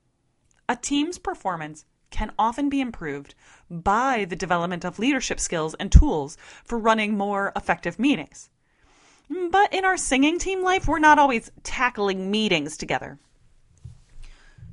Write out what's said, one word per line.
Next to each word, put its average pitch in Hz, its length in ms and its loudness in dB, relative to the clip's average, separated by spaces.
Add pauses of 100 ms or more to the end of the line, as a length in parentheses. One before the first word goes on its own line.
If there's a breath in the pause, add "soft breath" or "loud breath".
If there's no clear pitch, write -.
(680)
A 247 80 -2
team's 285 420 -4
performance 165 680 -8 (260)
can - 260 -4
often 240 320 0
be 277 120 0
improved 151 540 -8 (340 soft breath)
by 208 560 0
the 180 100 -6
development 175 480 -2
of 160 160 -8
leadership 262 400 -2
skills 160 360 -4
and 196 160 -8
tools 160 460 6 (280 loud breath)
for 233 120 -6
running 220 400 2
more 202 380 -2
effective 175 440 -4
meetings. 240 500 -2 (1040 soft breath)
But 403 220 4
in 381 120 0
our 370 120 2
singing 294 420 2
team 381 240 -4
life, 370 240 0
we're 302 120 0
not 302 200 8
always 269 320 2 (120)
tackling 202 680 -2
meetings 180 460 0
together. 139 420 -6 (1500 loud breath)